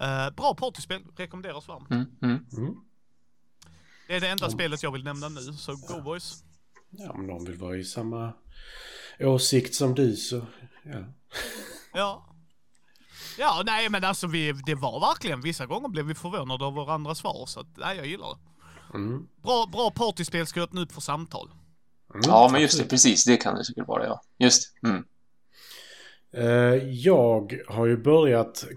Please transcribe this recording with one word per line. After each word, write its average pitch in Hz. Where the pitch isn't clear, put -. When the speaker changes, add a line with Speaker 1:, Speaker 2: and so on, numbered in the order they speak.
Speaker 1:
Eh, 135
bra 269
partyspel, 190
rekommenderas 180
varmt. 147
Speaker 2:
Mm, 123
mm. 123
Speaker 3:
Mm. 139
Speaker 1:
Det 175
är 180
det 185
enda 190
Speaker 3:
Mm. 113
Speaker 1:
spelet 151
jag 147
vill 131
nämna 143
nu, 147
så 143
go 147
boys. 156
Speaker 3:
Ja, 190
men 95
de 87
vill 90
vara 90
i 92
samma 113
åsikt 131
som 131
du, 127
så 117
ja. 123
Speaker 1:
Ja. 196
Ja, 208
nej, 220
men 190
alltså 190
vi, 156
det 139
var 131
verkligen, 196
vissa 143
gånger 226
blev 156
vi 156
förvånade 139
över 139
andra 156
svar, 170
så -
att, 160
nej, 190
jag 147
gillar 185
det. -
Speaker 3:
Mm. 120
Speaker 1:
Bra, 226
bra 220
partyspel 180
ska -
öppna 180
upp 165
för -
samtal. 160
Speaker 3:
Mm, 101
Speaker 2:
Ja, 117
men 139
just 147
det, -
Speaker 3:
absolut. 131
Speaker 2:
precis, 123
det 123
kan 98
det 101
säkert -
vara, -
ja. 110
Just, 123
mm. 98
Speaker 3:
Eh, 120
jag 120
har 113
ju 117
börjat, 139